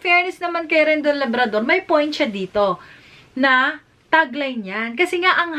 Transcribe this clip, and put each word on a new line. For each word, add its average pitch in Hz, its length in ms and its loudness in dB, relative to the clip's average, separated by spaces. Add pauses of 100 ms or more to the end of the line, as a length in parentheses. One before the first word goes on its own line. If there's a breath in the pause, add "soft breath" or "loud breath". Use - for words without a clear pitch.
fairness 359 400 0
naman 339 240 -4
kay 311 160 2
Rendon 294 400 0
Labrador, 233 400 0
may 339 240 0
point 302 240 2
siya 302 160 -2
dito 196 560 -2 (560 loud breath)
na 269 480 0 (300)
tagline 269 480 -2
yan. 220 320 -8
Kasi 349 240 0
nga, 370 160 2
ang 339 240 0